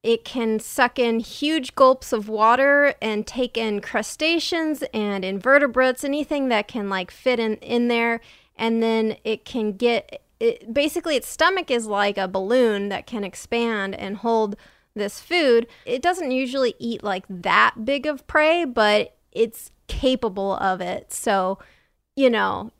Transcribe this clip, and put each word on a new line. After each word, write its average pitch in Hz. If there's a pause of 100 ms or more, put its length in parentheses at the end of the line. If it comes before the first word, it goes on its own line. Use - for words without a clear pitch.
It 226
can 226
suck 247
in 233
huge 285
gulps 262
of 214
water 262
and 214
take 247
in 214
crustaceans 311 (100)
and 202
invertebrates, 254
anything 285
that 214
can, 202
like, 190
fit 247
in, 220
in 240
there. 233 (360)
And 226
then 226
it 214
can 214
get, - (160)
it, 226
basically 302
its 233
stomach 359
is 233
like 202
a 190
balloon 202
that -
can 214
expand 214
and 202
hold 220 (380)
this 202
food. 254 (180)
It 247
doesn't 349
usually 262
eat, 233
like, 190
that 196
big 269
of 294
prey, 320
but 233 (140)
it's 220 (160)
capable 202
of 185
it. 180
So, 190 (560)
you 269
know 202